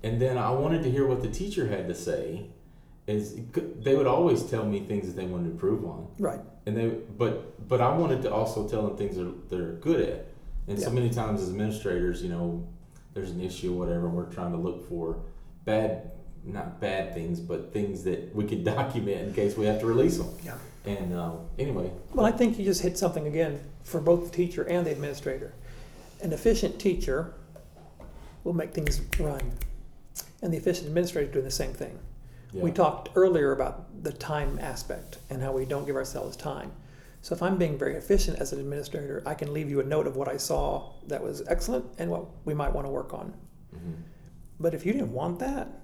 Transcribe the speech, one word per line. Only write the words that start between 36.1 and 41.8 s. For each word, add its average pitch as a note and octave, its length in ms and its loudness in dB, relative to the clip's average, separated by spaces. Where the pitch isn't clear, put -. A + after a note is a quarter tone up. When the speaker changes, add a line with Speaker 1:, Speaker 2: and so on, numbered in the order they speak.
Speaker 2:
time. - 360 -8
So - 120 -2
if - 80 -2
I'm F#3 140 2
being D#3 220 2
very C3+ 160 0
efficient - 460 4
as C#3 120 -2
an C#3 80 -4
administrator, C#3+ 640 -4
I D3 80 -2
can D3 220 -4
leave D3+ 160 -2
you C#3 100 4
a C3 40 2
note D3 220 2
of C3 100 -2
what C3+ 120 0
I C#3 80 -2
saw C#3+ 540 0
that - 160 -4
was D3 260 -4
excellent A3+ 380 0